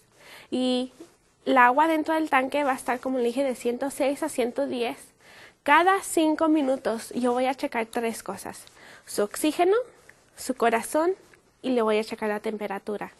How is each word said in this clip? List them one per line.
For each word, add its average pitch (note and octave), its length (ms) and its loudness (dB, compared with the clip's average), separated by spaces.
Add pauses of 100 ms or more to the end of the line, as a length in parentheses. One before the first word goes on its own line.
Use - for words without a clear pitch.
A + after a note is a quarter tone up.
(520)
Y B3+ 400 0 (540)
el C4+ 120 2
agua B3+ 300 6
dentro D#4+ 260 0
del D#4+ 160 0
tanque C4+ 360 0
va C4+ 80 2
a - 20 -8
estar, B3+ 240 -4
como C4 200 -4
le A#3+ 60 0
dije, A#3+ 180 -2
de C4 120 -2
ciento B3 340 -4
seis C#4 320 -2
a D#4+ 60 -2
ciento C#4 400 -4
diez. B3+ 300 -4 (680)
Cada F4+ 400 4
cinco D#4 460 2
minutos C4 680 0
yo B3 160 0
voy B3+ 140 0
a B3+ 100 0
checar B3 300 -4
tres A3+ 360 -4
cosas: - 420 -12 (420)
su - 180 -4
oxígeno, F4 520 2 (600)
su - 200 -6
corazón A#3 580 0 (480)
y - 80 -6
le A#3+ 120 2
voy A3 180 2
a A3 40 0
checar A3 240 -8
la G#3 140 -4
temperatura. G#3 800 -8